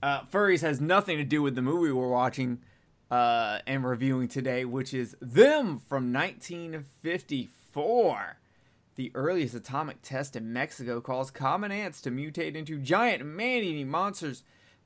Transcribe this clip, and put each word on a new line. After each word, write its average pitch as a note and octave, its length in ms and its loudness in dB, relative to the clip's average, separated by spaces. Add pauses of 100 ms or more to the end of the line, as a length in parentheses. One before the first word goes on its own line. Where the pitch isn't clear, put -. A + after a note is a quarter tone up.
Uh, C#3 240 0
furries F#3+ 360 4
has D3+ 180 0
nothing F3+ 380 2
to D3 60 0
do D3 180 2
with C#3 120 0
the B2+ 80 -2
movie D#3 300 2
we're B2+ 160 0
watching, B2 520 0 (500)
uh, A#2 560 2
and C3+ 180 -2
reviewing B2+ 440 0
today, B2+ 360 -2
which C3 300 -4
is B2 260 -4
Them G3 580 6
from B2+ 340 -2
nineteen E3 720 -4 (180)
fifty-four. D#3 1400 -2 (580)
The B2+ 180 -6
earliest D3 420 -2
atomic C#3 460 -8
test C#3 340 -8
in A2 160 -8
Mexico B2 480 -6
caused C3 340 -6
common F#3 380 -2
ants G3 300 -8
to C3 100 -6
mutate D3+ 420 -6
into D#3 240 -8
giant F3 480 2
man-eating F3 600 -2
monsters E3 560 -4 (420)